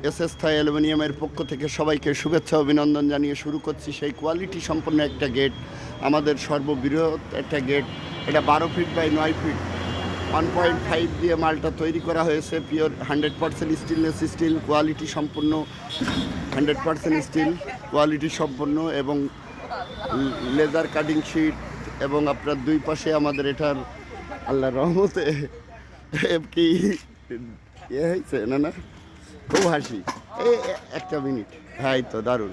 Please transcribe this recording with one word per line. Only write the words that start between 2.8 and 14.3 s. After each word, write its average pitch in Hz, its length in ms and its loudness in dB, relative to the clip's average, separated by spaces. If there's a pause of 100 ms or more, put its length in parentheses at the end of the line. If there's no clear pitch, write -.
জানিয়ে 143 260 2
শুরু 147 240 -4
করছি 147 320 -6
সেই 143 200 -4
কোয়ালিটি 165 500 -4
সম্পন্ন 156 420 2
একটা 139 240 0
গেট, 131 240 2 (500)
আমাদের 147 360 4
সর্ববৃহৎ 147 1000 0
একটা 143 240 -2
গেট। 139 260 2 (420)
এটা 147 140 4
বারো 151 340 4
ফিট 170 120 0 (100)
by 160 140 2
নয় 156 220 2 (100)
ফিট, 151 120 0 (760)
ওয়ান 160 240 2
পয়েন্ট 175 240 4 (100)
ফাইভ 165 200 2 (120)
দিয়ে 170 140 4
মালটা 160 420 0
তৈরি 160 220 0
করা 165 240 0
হয়েছে। 156 360 0 (100)
পিওর 156 220 2 (120)
হান্ড্রেড 147 360 0
পার্সেন্ট 156 400 0
স্টেইনলেস 160 520 0